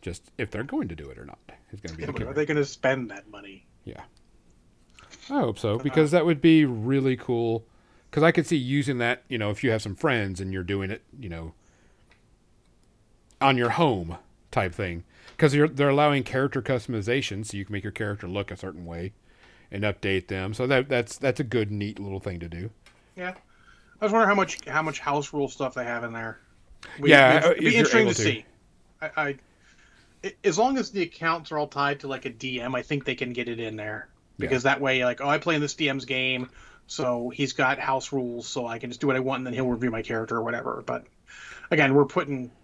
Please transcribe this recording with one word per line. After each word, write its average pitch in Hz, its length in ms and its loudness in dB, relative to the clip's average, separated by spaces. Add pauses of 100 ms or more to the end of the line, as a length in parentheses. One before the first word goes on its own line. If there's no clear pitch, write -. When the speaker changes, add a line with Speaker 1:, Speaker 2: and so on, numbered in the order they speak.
Speaker 1:
Just - 360 -12
if 113 140 -6
they're 104 120 -6
going 254 260 -4
to 80 60 -10
do 73 140 -14
it 62 80 -18
or - 80 -16
not, - 140 -18 (320)
it's 98 100 -16
gonna 82 140 -12
be 78 80 -10
Speaker 2:
Yeah, 147 40 -6
Speaker 1:
the 147 60 -6
Speaker 2:
but 120 80 -6
are 110 40 -4
Speaker 1:
kicker. 127 100 -10
Speaker 2:
they 151 100 2
gonna 147 200 2
spend 131 460 0
that - 180 -16
money? 98 360 -20 (200)
Speaker 1:
Yeah. - 180 -16 (1300)
I 277 100 0
hope 120 200 0
so, 104 160 0
Speaker 2:
Uh-huh. 123 80 -4
Speaker 1:
because 147 280 4
that 160 140 4
would 165 160 2
be 160 240 8
really 131 520 0
cool. 117 480 0 (460)
'Cause 147 120 2
I 165 100 8
could 160 140 2
see 175 100 0
using 135 420 -2
that, 120 300 0
you 127 80 -4
know, 104 120 0
if 104 140 -6
you 123 80 4
have 110 100 0
some 101 140 -8
friends 104 460 0
and 95 120 -6
you're 95 100 -4
doing 98 280 -2
it, 95 120 -10 (160)
you 117 100 -12
know, 82 240 -12 (1900)
on 135 160 4
your 120 140 2
home 147 460 0 (340)
type 98 220 0
thing. 87 300 -6 (340)
'Cause 143 160 6
you're, 147 140 6
they're 143 220 2
allowing 143 340 4
character 135 380 -2
customization, 113 840 -2
so 104 120 -8
you 98 80 -6
can 104 80 -10
make 98 100 -4
your 107 80 -6
character 104 360 -6
look 98 220 -4
a 92 80 -10
certain 90 280 -12
way 85 280 -8 (560)
and 101 140 -6
update 98 440 0
them. 95 260 -4
So 127 140 -2
that, 135 220 2
that's, 120 280 -2
that's 131 220 -2
a 151 40 -2
good, 110 260 -2
neat 101 300 -6
little 98 200 -8
thing 92 200 -8
to 85 80 -10
do. 87 240 -8 (440)
Speaker 2:
Yeah. 185 200 -10 (680)
I 214 40 0
was 202 60 4
wondering 214 180 6
how 202 60 6
much, 190 300 0
how 147 160 -2
much 156 180 -4
house 143 340 -4
rule 143 160 0
stuff 131 260 -6
they 127 80 -4
have 120 200 -6
in 117 100 -8
there. 113 260 -10 (600)
We, 143 120 4
Speaker 1:
Yeah, 139 260 10
Speaker 2:
it'd 156 80 4
Speaker 1:
uh, 170 140 6
Speaker 2:
be - 80 2
Speaker 1:
if 226 60 6
you're 233 60 6
Speaker 2:
interesting 226 220 6
Speaker 1:
able 196 100 4
Speaker 2:
to 170 40 2
Speaker 1:
to. 113 80 0
Speaker 2:
see. 107 220 0 (560)
I, 156 160 -6
I, 143 200 -2 (840)
i-, 190 200 -10
as 170 140 2
long 262 200 2
as - 140 -4
the 196 120 -2
accounts 165 480 -4
are 156 60 -4
all 147 100 -2
tied 143 320 -2
to, 143 80 -12
like, 131 180 -8
a 131 40 -6
D 123 320 -8
M, 127 140 -4
I 123 60 -2
think 139 240 -4
they 131 100 -2
can 123 180 -6
get 120 160 -6
it 113 100 -8
in 110 160 -8
there. 107 320 -10 (300)
Speaker 1:
Yeah. 131 100 -4
Speaker 2:
Because 127 160 0
that 135 160 2
way, 131 240 2
like, 123 160 0
"Oh, 139 80 -4
I 151 120 2
play 165 160 0
in 147 60 0
this 147 120 -4
D 151 160 0
M's 135 160 -4
game, 131 440 -2 (360)
so 123 440 -2
he's 135 240 -4
got 135 260 0
house 135 340 -2
rules, 120 340 -4
so 123 200 -6
I 117 120 -6
can 120 120 -10
just 120 100 -10
do 151 60 2
what 131 80 4
I 131 40 2
want, 131 200 -2
and 127 80 -6
then 120 80 -6
he'll 131 120 0
review 123 240 0
my 110 120 -4
character 113 340 -4
or 113 60 -2
whatever." 113 420 -6
But, - 200 -6 (640)
again, 143 240 4
we're 143 100 8
putting 139 460 -4 (120)